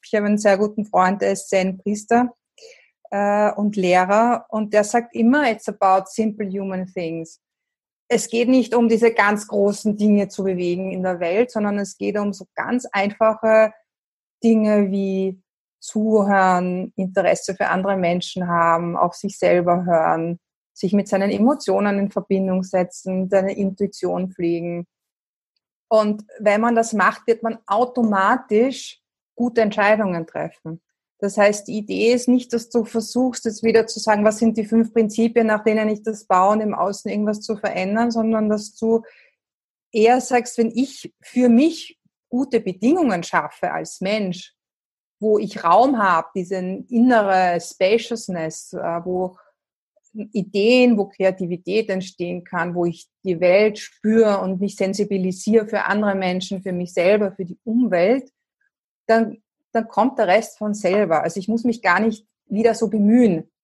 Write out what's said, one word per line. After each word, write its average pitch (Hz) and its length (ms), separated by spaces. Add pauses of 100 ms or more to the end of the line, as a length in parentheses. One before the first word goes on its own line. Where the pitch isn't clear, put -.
ich - 100
habe 208 120
einen 208 120
sehr 202 200
guten 208 260
Freund, 185 380
der 196 100
ist 196 160
Zen-Priester, 208 840 (760)
äh, 202 420
und 208 240
Lehrer 190 720
und 214 260
der 208 100
sagt 240 300
immer, 240 360
„It's 214 180
about 190 380
simple 214 420
human 190 380
things.“ 165 540 (680)
Es 226 200
geht 233 200
nicht 254 260
um 233 140
diese 226 240
ganz 208 340
großen 202 500
Dinge 208 320
zu 196 140
bewegen 180 480
in 185 140
der 180 160
Welt, 190 320
sondern 208 260
es 196 180
geht 202 220
um 208 140
so 190 220
ganz 240 380
einfache 220 800 (680)
Dinge 214 480
wie 190 500 (380)
zuhören, 190 1160
Interesse 185 580
für 202 140
andere 190 280
Menschen 180 520
haben, 170 480
auf - 180
sich - 240
selber 175 460
hören, 165 560 (340)
sich 196 180
mit 202 160
seinen 196 220
Emotionen 202 680
in 202 120
Verbindung 190 540
setzen, 185 680
seine 196 260
Intuition 190 760
pflegen. 170 540 (1000)
Und 208 360 (160)
wenn 208 200
man 233 140
das 226 180
macht, 208 360
wird 226 160
man 226 140 (100)
automatisch 226 1300 (360)
gute 240 240
Entscheidungen 208 680
treffen. 160 540 (380)
Das 202 200
heißt, 208 300
die 214 100
Idee 208 340
ist 240 160
nicht, 247 240
dass 233 160
du 233 160
versuchst, 240 600
jetzt 214 180
wieder 226 240
zu 220 140
sagen, 208 240
was 214 140
sind 226 200
die 214 80
fünf 226 260
Prinzipien, 226 540
nach 214 160
denen 214 260
ich 214 140
das 214 240
baue 190 280
und 220 60
im 214 140
Außen 196 360
irgendwas 208 300
zu 214 160
verändern, 208 540
sondern 220 400
dass 208 240
du 226 280 (880)
eher 233 280
sagst, 247 380
wenn 226 140
ich - 500
für 247 260
mich 294 500 (300)
gute 247 320
Bedingungen 226 600
schaffe 160 480
als 160 320
Mensch, 190 520 (640)
wo 214 200
ich - 260
Raum 233 340
habe, 185 360
diese 185 220
innere 190 1040
Spaciousness, 190 1120
äh, 170 300
wo 185 340 (920)
Ideen, 233 640
wo 196 100
Kreativität 190 840
entstehen 180 540
kann, 175 300
wo 175 100
ich 170 240 (160)
die 175 160
Welt 208 380
spüre 214 600
und 185 200
mich 196 160
sensibilisiere 202 880
für 214 180
andere 202 300
Menschen, 185 480
für 190 100
mich 175 200
selber, 196 400
für 196 120
die 175 200
Umwelt, 226 680 (760)
dann, 226 360 (300)
dann 226 160
kommt 247 300
der 214 100
Rest 220 300
von 214 160
selber. 190 480
Also 170 160
ich 185 100
muss 226 160
mich 233 180
gar 185 180
nicht 220 260 (200)
wieder 220 280
so 226 140
bemühen. 208 600 (140)